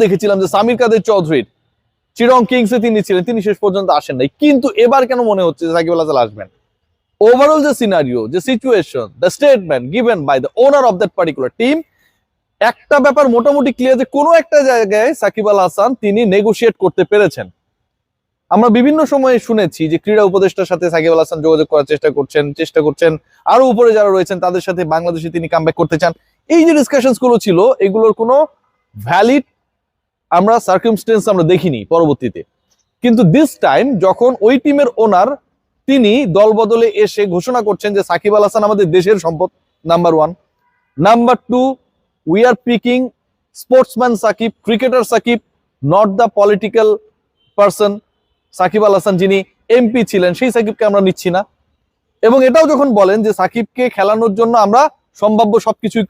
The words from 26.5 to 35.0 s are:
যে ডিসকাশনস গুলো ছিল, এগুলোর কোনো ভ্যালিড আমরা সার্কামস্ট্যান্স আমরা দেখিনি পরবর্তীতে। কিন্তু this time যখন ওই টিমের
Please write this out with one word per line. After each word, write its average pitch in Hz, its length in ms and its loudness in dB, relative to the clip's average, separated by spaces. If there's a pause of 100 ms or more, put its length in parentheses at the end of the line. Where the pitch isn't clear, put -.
যে 339 120 4
ডিসকাশনস 262 440 0
গুলো 240 120 2 (100)
ছিল, 175 140 2 (260)
এগুলোর 214 360 0
কোনো 233 140 0 (600)
ভ্যালিড 190 480 0 (880)
আমরা 196 240 2 (120)
সার্কামস্ট্যান্স 208 640 0
আমরা 180 200 0
দেখিনি 165 280 0 (140)
পরবর্তীতে। 143 480 -2 (600)
কিন্তু 240 180 2 (120)
this 285 160 2 (160)
time 165 220 2 (180)
যখন 233 260 0 (160)
ওই 262 160 4
টিমের 285 260 0 (140)